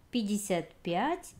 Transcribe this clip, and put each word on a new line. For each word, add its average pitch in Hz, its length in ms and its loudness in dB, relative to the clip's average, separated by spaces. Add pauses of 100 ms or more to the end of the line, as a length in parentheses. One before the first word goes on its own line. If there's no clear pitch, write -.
(100)
пятьдесят 202 720 0
пять 254 580 0